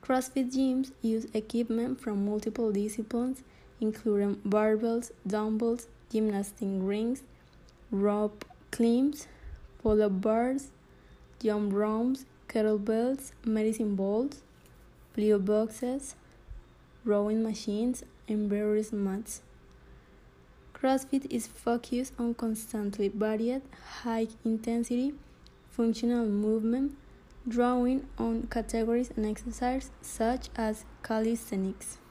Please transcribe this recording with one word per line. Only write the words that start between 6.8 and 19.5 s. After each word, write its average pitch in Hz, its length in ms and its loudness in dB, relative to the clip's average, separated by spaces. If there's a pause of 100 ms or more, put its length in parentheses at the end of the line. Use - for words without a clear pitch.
rope 208 540 0 (260)
climbs, 254 560 2 (540)
pull-up 214 400 4
bars, 233 520 0 (680)
jump 208 320 2
ropes, 214 520 2 (240)
kettlebells, 220 840 0 (140)
medicine 220 500 2
balls, 202 480 0 (720)
plyo 208 220 6
boxes, 220 760 0 (880)
rowing 208 400 2
machines, 220 580 -2 (240)
and 208 240 0
various 214 420 0
mats. 202 500 -4 (1300)